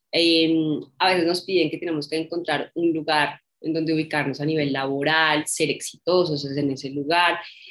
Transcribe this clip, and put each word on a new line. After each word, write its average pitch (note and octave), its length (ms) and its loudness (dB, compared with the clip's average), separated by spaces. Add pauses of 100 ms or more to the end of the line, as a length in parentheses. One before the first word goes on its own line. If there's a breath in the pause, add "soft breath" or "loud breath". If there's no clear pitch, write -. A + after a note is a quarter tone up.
(120)
Em, D#3+ 720 4 (160)
a F#3 120 2
veces F3+ 160 2
nos F3 200 -2
piden E3+ 240 2
que D#3+ 80 -8
tenemos D#3+ 320 -6
que D#3+ 80 -4
encontrar D#3+ 580 -4
un E3+ 180 0
lugar D3+ 460 0 (220)
en D#3 120 -4
donde D#3+ 200 0
ubicarnos D3 480 -2
a C#3+ 40 -2
nivel D3 280 0
laboral, D3+ 720 2
ser D#3 220 -2
exitosos E3 760 -2
en C#3 260 -2
ese C3+ 180 -8
lugar E3+ 500 0 (320 loud breath)